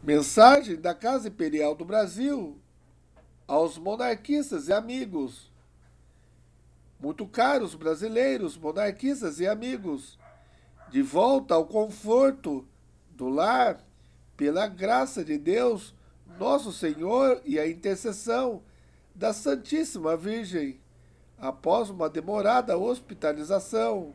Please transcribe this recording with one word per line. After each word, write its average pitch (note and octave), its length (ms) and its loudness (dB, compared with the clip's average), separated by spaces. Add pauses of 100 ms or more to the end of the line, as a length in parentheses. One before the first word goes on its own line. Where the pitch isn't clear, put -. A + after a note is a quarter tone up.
Mensagem G#3+ 720 8
da E3+ 180 -4
Casa A3+ 340 -2
Imperial D3+ 460 -2
do D#3 80 -12
Brasil G3+ 760 -2 (880)
aos D#3+ 300 2
monarquistas A3+ 880 -2
e F#3+ 60 2
amigos. G#3 760 -6 (1500)
Muito C4+ 260 -8
caros A#3 480 0
brasileiros, G3 840 -2
monarquistas G3 840 -4
e F3+ 60 0
amigos, G#3+ 720 -6 (720)
de C3 100 2
volta F#3 540 4
ao E3 100 4
conforto G#3+ 1040 0 (440)
do B2+ 180 -6
lar, G#3 520 2 (540)
pela D#3 300 0
graça G#3 580 -2
de D3+ 140 -4
Deus, G#3 560 0 (440)
nosso B3 320 0
Senhor, G3+ 720 0
e C4 160 -2
a D3+ 80 0
intercessão G3+ 960 -4 (520)
da G#3+ 180 -2
Santíssima A#3+ 840 -2
Virgem, F3 640 -6 (560)
após F#3 500 0
uma E3+ 220 -4
demorada G#3 640 0
hospitalização. F#3+ 1400 -2